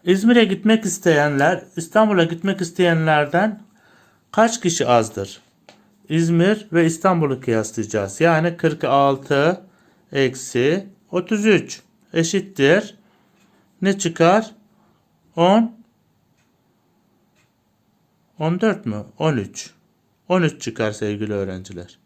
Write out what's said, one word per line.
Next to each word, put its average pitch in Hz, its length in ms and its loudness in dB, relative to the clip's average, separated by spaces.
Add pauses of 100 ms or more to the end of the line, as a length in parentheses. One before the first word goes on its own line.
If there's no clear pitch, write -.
İzmir'e 214 420 4
gitmek 214 400 0
isteyenler, 151 760 2 (120)
İstanbul'a 202 480 2
gitmek 170 380 -4
isteyenlerden 165 1000 0 (680)
kaç 226 300 0
kişi 151 260 -2
azdır? 110 540 0 (680)
İzmir 170 640 0
ve 170 120 2
İstanbul'u 165 560 0
kıyaslayacağız. 107 800 -4
Yani 170 360 2
kırk 156 260 -2
altı 139 760 2 (500)
eksi 135 760 -2 (240)
otuz 202 340 -4
üç - 360 0 (320)
eşittir. 165 840 0 (840)
Ne 196 160 0
çıkar? 175 540 0 (840)
On, 202 400 2 (2750)
on 165 220 -2
dört 220 240 -2
mü? 107 180 -6 (140)
On 156 200 0
üç. - 340 -10 (580)
On 180 120 2
üç 165 200 -2
çıkar 110 300 -4
sevgili 104 420 -6
öğrenciler. 92 720 -10